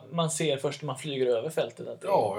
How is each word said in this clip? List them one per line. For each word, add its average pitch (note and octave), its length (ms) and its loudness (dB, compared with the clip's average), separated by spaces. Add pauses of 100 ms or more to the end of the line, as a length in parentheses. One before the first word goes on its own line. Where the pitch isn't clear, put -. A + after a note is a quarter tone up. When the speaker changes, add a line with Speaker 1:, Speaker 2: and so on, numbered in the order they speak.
(120)
Speaker 1:
man E3 200 2
ser D3 260 2
först C#3 240 -2
när D3+ 60 -6
man C3 100 -4
flyger C#3 280 0
över B2 240 2
fältet? - 380 -4
Att A#2 140 -10
det - 60 -6
Speaker 2:
Ja, A2+ 320 4